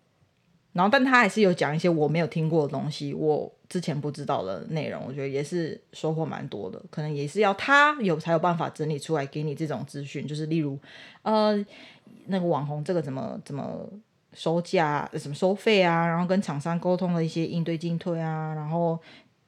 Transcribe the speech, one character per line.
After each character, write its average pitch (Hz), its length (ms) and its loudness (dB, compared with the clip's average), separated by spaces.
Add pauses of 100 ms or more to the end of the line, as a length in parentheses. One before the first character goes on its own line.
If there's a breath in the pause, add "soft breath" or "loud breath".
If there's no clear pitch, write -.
(720)
然 180 140 2
后， 208 40 4
但 262 140 6
他 262 160 6
还 226 80 6
是 220 140 2
有 185 100 8
讲 151 240 0
一 160 40 -2
些 180 100 4
我 151 180 4
没 156 120 2
有 160 80 2
听 160 200 0
过 156 200 2
的 143 40 -8
东 139 180 -4
西， 143 240 -6
我 151 380 0 (160)
之 180 140 -4
前 147 180 -4
不 143 120 -4
知 147 120 -10
道 123 200 0
的 95 260 -6
内 151 180 -4
容， 87 180 -8
我 127 60 -8
觉 139 100 -8
得 139 60 -4
也 139 160 -2
是 165 360 -4 (140)
收 160 200 -2
获 160 100 -2
蛮 143 240 -6
多 98 220 -8
的。 - 120 -14 (100)
可 160 100 -8
能 151 120 -4
也 143 140 -4
是 190 120 -4
要 202 160 6
他 285 460 4
有， 170 180 2
才 165 120 -2
有 165 80 6
办 175 160 2
法 147 140 -2
整 151 180 -6
理 151 120 -2
出 160 160 -4
来 139 100 0
给 151 160 -6
你 151 140 -4
这 160 100 -4
种 143 200 -4
资 143 180 -10
讯， 143 240 -8
就 147 80 -6
是 156 100 -4
例 160 120 0
如， 143 200 0 (460 loud breath)
呃， 214 340 2 (720 loud breath)
那 190 120 0
个 175 60 0
网 147 200 0
红 147 180 -6
这 185 100 -2
个 170 80 0
怎 147 100 -4
么， 135 320 -6
怎 143 100 -14
么 135 360 -8 (440)
收 170 280 0
价 170 260 2
啊， 147 240 0
呃， - 60 -6
怎 151 100 -10
么 143 60 -6
收 185 220 2
费 208 260 4
啊， 170 240 4
然 165 140 2
后 180 80 0
跟 185 120 2
厂 143 220 -2
商 170 180 -2
沟 180 160 2
通 175 200 0
的 165 100 2
一 - 20 0
些 165 200 -2
应 170 160 -2
对 170 120 -2
进 170 220 -2
退 165 240 -4
啊， 156 320 -4
然 151 160 -6
后 165 280 0 (500 loud breath)